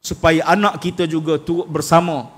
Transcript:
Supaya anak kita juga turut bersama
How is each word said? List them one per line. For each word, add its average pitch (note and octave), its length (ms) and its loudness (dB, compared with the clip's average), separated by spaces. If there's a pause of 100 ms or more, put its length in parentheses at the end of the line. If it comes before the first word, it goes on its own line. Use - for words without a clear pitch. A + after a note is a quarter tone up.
Supaya E3 400 0
anak F#3+ 400 2
kita F3 240 -4
juga D#3 320 -2
turut E3+ 320 -4
bersama D#3 680 0